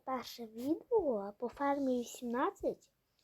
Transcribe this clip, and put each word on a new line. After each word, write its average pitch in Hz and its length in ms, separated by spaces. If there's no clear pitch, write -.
перше 240 420
відео 247 920
по 240 100
фермі 277 520
вісімнадцять? 254 880